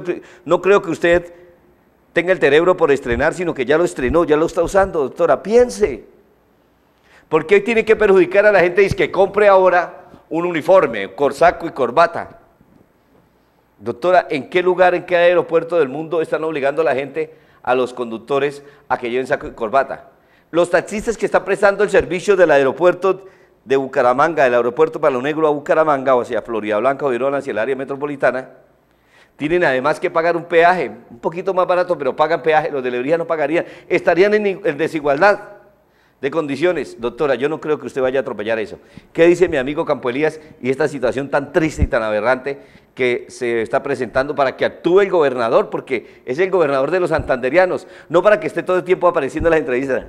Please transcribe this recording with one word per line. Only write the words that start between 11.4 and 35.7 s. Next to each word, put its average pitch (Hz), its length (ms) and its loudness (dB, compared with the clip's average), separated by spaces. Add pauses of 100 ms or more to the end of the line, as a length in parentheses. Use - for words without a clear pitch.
y 156 40 -8
corbata? 131 680 -2 (1400)
Doctora, 120 540 0
¿en 135 180 -6
qué 180 140 -2
lugar, 180 320 2
en 160 100 -4
qué 170 100 -2
aeropuerto 170 600 2
del 147 120 2
mundo 160 320 -6
están 156 220 -4
obligando 151 380 -4
a 160 40 2
la 139 100 0
gente, 143 400 -8 (260)
a 127 140 0
los 127 180 -2
conductores, 135 720 -6 (240)
a 123 100 -2
que 120 140 -6
lleven 131 160 -4
saco 131 180 -4
y 117 60 -12
corbata? 113 580 -2 (400)
Los 170 220 0
taxistas 196 460 -2
que 202 100 -4
están - 180 0
prestando 196 380 2
el 190 80 -2
servicio 175 440 0
del 180 140 4
aeropuerto 175 760 2 (360)
de 123 140 0
Bucaramanga, 139 680 2
del 123 100 2
aeropuerto 123 440 0
Palo 139 220 0
Negro 156 240 -2
a 151 60 2
Bucaramanga, 147 640 0
o 123 60 2
hacia 110 200 -4
Florida 104 380 -4
Blanca, 135 260 -2
o 135 60 0
Girona, 135 260 -2
hacia 139 140 -8
el 104 80 -4
área 123 160 -4
metropolitana, 135 760 -6 (840)
tienen 165 280 -2
además 143 360 0
que 180 100 -2
pagar 165 260 0
un 165 100 -6
peaje, 170 460 4 (200)
un - 80 -20
poquito 180 340 -6
más 180 140 0
barato, 180 280 0
pero 135 200 -4
pagan 156 260 0
peaje, 151 300 0
los 139 120 -6
de 127 60 -2
Lebrija 127 300 -2
no 165 80 -6
pagarían, 156 380 -2 (220)
estarían 175 460 2
en, 208 320 -2
en 156 120 -2
desigualdad 156 840 0 (640)